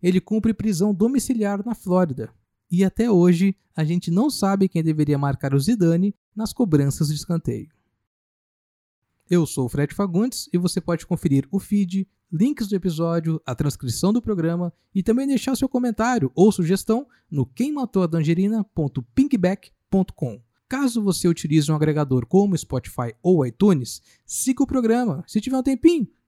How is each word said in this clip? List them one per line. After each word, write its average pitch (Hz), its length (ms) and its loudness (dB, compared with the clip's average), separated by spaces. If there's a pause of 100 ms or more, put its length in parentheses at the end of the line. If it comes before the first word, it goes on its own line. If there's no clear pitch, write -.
Ele 180 180 2
cumpre 220 320 0
prisão 202 400 0
domiciliar 208 720 0
na 233 120 -6
Flórida. 175 540 -2 (380)
E 180 160 2
até 220 240 0
hoje, 180 480 4 (180)
a 156 100 -2
gente 170 260 -2
não 208 180 2
sabe 196 400 0
quem 165 140 -2
deveria 151 340 0
marcar 139 380 -2
o 139 60 4
Zidane 180 520 2 (220)
nas 214 180 -6
cobranças 151 560 2
de 151 60 -2
escanteio. - 560 -6 (1600)
Eu 175 160 2
sou 131 200 -4
o - 20 -4
Fred 143 260 -4
Fagundes 202 580 -2
e 175 60 2
você 180 220 -2
pode 170 260 -4
conferir 139 440 0
o 196 80 -2
feed, 190 500 -2 (240)
links 226 360 0
do 208 60 -4
episódio, 165 680 -2
a 127 100 -8
transcrição 143 580 -2
do 233 100 0
programa 170 500 -2 (220)
e 196 80 0
também 247 240 0
deixar 269 280 -2
seu 262 140 -2
comentário 240 680 0
ou 202 160 6
sugestão 196 560 0 (240)
no 139 140 0
quem 269 280 -4
matou 254 300 -2
a 175 40 2
Dangerina 170 580 0
ponto 143 380 -4 (120)
pinkback 202 560 0 (200)
ponto 190 240 0
com. 120 260 -8 (260)
Caso 247 360 -2
você 185 260 0
utilize 156 420 0
um 160 40 0
agregador 147 520 0
como 196 300 2
Spotify - 640 -8
ou 170 240 2
iTunes, 139 560 0 (220)
siga - 380 -2
o 262 40 0
programa. 226 600 0
Se - 140 -4
tiver 262 160 -4
um 262 60 0
tempinho, 277 460 2 (200)